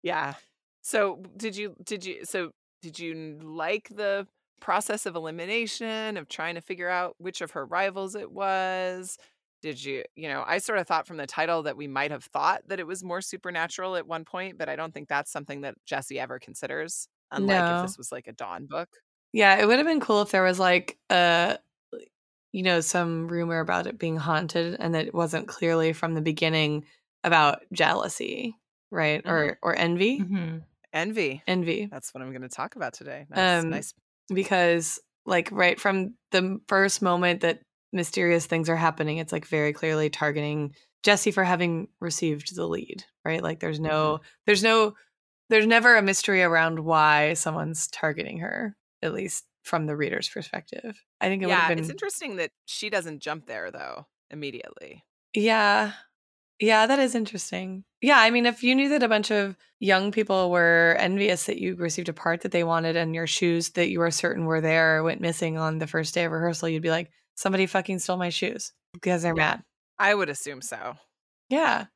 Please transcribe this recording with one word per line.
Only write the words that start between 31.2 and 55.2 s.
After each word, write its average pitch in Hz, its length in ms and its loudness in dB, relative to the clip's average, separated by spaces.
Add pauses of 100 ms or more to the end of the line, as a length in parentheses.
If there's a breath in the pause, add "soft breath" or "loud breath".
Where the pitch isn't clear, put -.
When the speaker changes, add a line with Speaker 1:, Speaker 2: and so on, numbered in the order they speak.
Speaker 2:
Envy. 180 440 0
Speaker 1:
That's - 220 -14
what 131 100 -14
I'm 131 120 -12
gonna 127 160 -12
talk - 260 -10
about 147 160 -8
today. 139 380 -16
Nice, 180 340 2
Speaker 2:
Um, 165 60 -2
Speaker 1:
nice. - 240 -8 (380)
Speaker 2:
because, 175 680 2 (240)
like, 175 280 0
right 180 280 4
from 190 360 0 (160)
the 190 60 4
m-, 190 300 0
first 196 320 2
moment 175 400 2
that 170 200 0 (320)
mysterious 170 540 2
things 165 220 0
are 165 80 2
happening, 160 420 0
it's, 160 140 -8
like, 156 140 -6
very 147 260 0
clearly 156 380 0
targeting 147 640 -4 (280 soft breath)
Jesse 202 300 4
for 196 120 2
having 175 440 0 (120)
received 160 540 -4
the 170 140 -4
lead, - 360 -6 (200)
right? 160 180 -2
Like, 160 160 -4
there's 156 220 -4
no, 156 380 0
Speaker 1:
Mm-hmm. - 60 -16 (220 soft breath)
Speaker 2:
there's 202 160 6
no, 220 320 4 (540 soft breath)
there's 220 180 6
never 233 300 8
a 214 60 6
mystery 196 400 4
around 165 380 4
why 151 540 4
someone's 160 540 -4
targeting - 500 -4
her, 202 380 -6 (260)
at - 100 -2
least - 320 -6 (180)
from 160 240 -2
the 151 100 -4
reader's - 320 -2
perspective. - 760 -10 (160)
I 190 80 0
think 190 140 -2
it 185 40 -2
would 196 80 2
have 180 100 4
Speaker 1:
Yeah, 165 40 2
Speaker 2:
been 165 100 2
Speaker 1:
it's 160 120 -4
interesting 320 460 -8
that 170 140 -6 (160)
she - 240 -8
doesn't 170 320 -4
jump 151 240 -8
there, 92 240 -8
though, 69 360 -12 (240)
immediately. - 760 -12 (300)